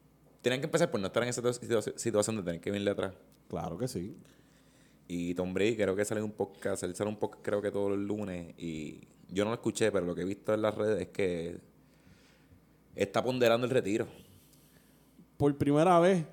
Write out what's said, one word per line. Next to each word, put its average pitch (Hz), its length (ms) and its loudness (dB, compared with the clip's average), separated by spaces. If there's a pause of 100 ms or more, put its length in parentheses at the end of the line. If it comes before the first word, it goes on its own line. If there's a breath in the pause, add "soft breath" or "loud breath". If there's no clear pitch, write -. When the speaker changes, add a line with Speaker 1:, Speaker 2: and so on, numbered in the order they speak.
(420)
Speaker 1:
tienen 123 180 2
que 156 60 -4
empezar 165 240 2
por 110 80 -2
no 95 80 -2
estar 113 160 0
en 123 60 0
esa 120 140 -4
situa-, 123 180 0
situa-, 110 360 0
situación 110 400 0
de 98 60 -4
tener 85 180 -4
que 101 120 -4
venir 101 140 -2
de 101 40 2
atrás. 98 240 -2 (340)
Speaker 2:
Claro 82 300 -6
que 123 80 -4
sí. 107 300 -6 (960 soft breath)
Speaker 1:
Y 87 220 -2
Tom 90 180 -4
Brady 101 220 2
creo 95 220 0
que 104 80 0
sale 107 160 -4
en 107 60 -4
un 104 40 -6
podcast, - 540 -4
él 90 100 -4
sale 107 160 -2
un 104 60 -6
podcast - 260 -6
creo 104 180 0
que 101 120 -2
todos 101 180 0
los 101 80 0
lunes, 101 580 -6
y 78 520 -8 (200)
yo 95 140 0
no 107 80 2
lo 120 40 -2
escuché, 113 360 0
pero 92 160 0
lo 87 80 -2
que 85 60 -6
he 90 40 -2
visto 104 300 -2
en 107 80 0
las 107 140 2
redes 107 240 0
es 92 80 -6
que 87 500 -2 (1400 soft breath)
está 101 260 0
ponderando 120 460 4
el 120 60 0
retiro. 110 340 0 (1300 loud breath)
Speaker 2:
Por 143 220 2
primera 156 400 6
vez 175 340 6